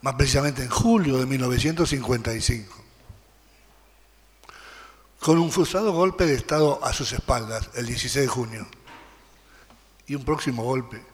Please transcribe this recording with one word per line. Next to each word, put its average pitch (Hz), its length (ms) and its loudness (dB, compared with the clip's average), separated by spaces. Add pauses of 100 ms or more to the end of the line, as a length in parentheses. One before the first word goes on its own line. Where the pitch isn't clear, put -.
más 135 140 -4
precisamente 135 480 2
en 123 60 -6
julio 175 500 4
de 131 60 2
mil 135 140 0
novecientos 143 500 2
cincuenta 120 440 -2
y 113 80 -4
cinco, - 420 -4 (2250)
con 160 180 4
un 170 140 2
frustrado 190 400 0
golpe 185 340 2
de 151 80 4
Estado 147 500 2
a 131 100 -2
sus - 200 -4
espaldas 113 640 -4
el 123 100 -6
dieciséis 123 400 -2
de - 20 -2
junio, 113 400 -6 (1400)
y 143 80 -6
un 135 100 -8
próximo 131 380 -2
golpe 117 500 -4